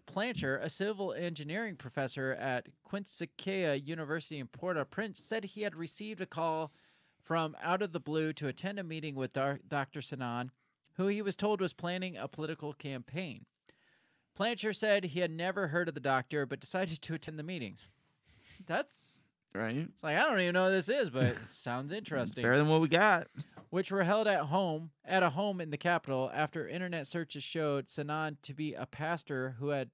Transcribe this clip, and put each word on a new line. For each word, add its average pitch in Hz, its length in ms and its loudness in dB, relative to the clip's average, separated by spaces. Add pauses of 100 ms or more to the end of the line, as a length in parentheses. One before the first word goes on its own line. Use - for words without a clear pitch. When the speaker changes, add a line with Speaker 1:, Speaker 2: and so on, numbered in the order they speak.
(120)
Speaker 1:
Plancher, 196 500 -2
a 156 80 -4
civil 196 440 -2
engineering 170 640 -4
professor 131 560 -2
at 127 340 -2 (240)
Quinsickea 180 960 -2
University 156 540 -4
in 123 80 -8
Port-au-Prince, 180 760 -4
said 220 220 -4
he 208 160 -10
had 202 140 -2
received 175 440 -8
a 185 60 -4
call 160 480 -2 (500)
from 160 400 0
out 180 180 2
of 185 120 -2
the 170 60 -2
blue 156 340 0
to 151 160 -4
attend 196 300 -4
a 190 40 -6
meeting 156 320 -6
with 135 180 -2
Dar-, 139 340 2
Doctor 143 340 -2
Sanan, 123 480 -4 (460)
who 190 120 0
he 208 140 0
was 196 160 -2
told 208 240 2
was 180 120 0
planning 180 440 -4
a 113 100 -6
political 151 460 -6
campaign. 139 720 -8 (920)
Plancher 214 380 0
said 202 300 4
he 165 160 -2
had 170 100 2
never 180 380 0
heard 170 180 2
of 160 60 -4
the 147 80 -6
doctor, 135 440 2
but 135 140 -6
decided 165 420 -2
to - 120 -6
attend 156 260 -8
the 147 40 -6
meeting. 139 340 -6 (880)
That's 180 280 0 (600)
Speaker 2:
Right. 113 220 0
Speaker 1:
It's - 260 -6
like, 156 140 2
"I 226 120 6
don't 220 120 4
even 175 120 4
know 185 120 6
what 185 60 6
this 190 180 4
is, 247 200 2
but 123 340 4
Speaker 2:
<laughs> 107 80 -16
Speaker 1:
sounds 127 400 -4
interesting." 131 520 -2
Speaker 2:
Better 120 140 8
than 147 100 8
what 160 140 8
we 160 80 6
got. 175 380 6 (440)
Speaker 1:
Which 180 200 0
were 196 120 2
held 208 240 4
at 190 140 4
home, 165 500 0 (120)
at 185 200 4
a 170 80 6
home 190 300 0
in 156 100 -6
the 147 60 -2
capital 143 540 2
after 147 360 0
internet 170 400 -4
searches 156 360 -6
showed 143 440 0
Sanan 151 560 -4
to 143 100 -12
be 151 220 -4
a - 100 -4
pastor 143 720 -4
who 143 120 -2
had 139 240 0